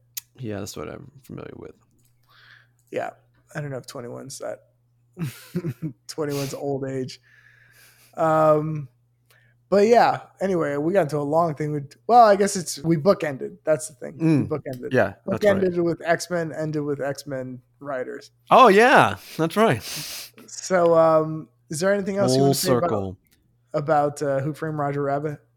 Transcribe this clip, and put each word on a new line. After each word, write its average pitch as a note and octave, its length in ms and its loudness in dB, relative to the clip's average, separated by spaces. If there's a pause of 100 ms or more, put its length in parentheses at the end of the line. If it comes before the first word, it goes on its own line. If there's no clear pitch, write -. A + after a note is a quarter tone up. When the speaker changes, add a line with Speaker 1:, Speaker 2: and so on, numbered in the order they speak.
(380)
Speaker 1:
Yeah, G#2+ 220 -8
that's - 180 -12
what D#2+ 120 -10
I'm D#2+ 220 -16 (120)
familiar - 320 -14
with. - 200 -18 (1160)
Speaker 2:
Yeah, - 200 -6 (440)
I D#3+ 60 -6
don't C#3+ 100 -10
know C3 60 -8
if A#2+ 100 -14
twenty-one's B2+ 520 -14
that. A#2 200 -12 (580)
<laughs> D#3+ 760 -10 (140)
Twenty-one's C#3+ 460 -6
old C#3 320 -6
age. C3+ 360 -8 (920)
Um, D#3 760 2 (800)
but G3+ 180 4
yeah, F3 340 4 (200)
anyway, E3 360 0
we D3+ 160 -2
got G3 100 4
into D3+ 160 -2
a D3 40 -2
long D#3 320 0
thing. D3+ 160 -4
With, C#3+ 220 -8 (140)
well, A#3 180 8
I G#3 100 8
guess G3 200 2
it's, F3 280 -8
we E3 140 2
bookended. C#3+ 680 -2
That's D#3 240 0
the - 60 -20
thing. D3+ 240 -14
Speaker 1:
Mm. C3+ 320 2
Speaker 2:
We D3+ 80 -4
bookended. B2+ 360 -10
Speaker 1:
Yeah, G2+ 200 2 (120)
that's G#3 200 -2
right. G3+ 160 4
Speaker 2:
Bookended F3 220 0
with E3+ 200 -2
X-Men, E3 500 -4
ended D#3 280 -4
with C#3+ 200 -4
X-Men C3 600 -8 (180)
writers. B2+ 520 -10 (180)
Speaker 1:
Oh, B3+ 200 8
yeah, G3 480 6 (200)
that's E3 180 -2
right. G3+ 280 2
Speaker 2:
So, - 1120 -2
um, D#3 520 2 (200)
is D3+ 100 -8
there F#3+ 140 0
anything G3 240 -4
else G3+ 140 2
you C3 80 4
Speaker 1:
Full C#3 60 4
Speaker 2:
wanna C#3 100 2
say C#3 160 -2
about, A#2+ 120 2
Speaker 1:
circle. G2 340 -2 (560)
Speaker 2:
about, D3 500 0
uh, C#3 160 -2
Who D3 140 -4
Framed D#3 260 -8
Roger C#3+ 240 -4
Rabbit? C#3+ 340 -4 (200)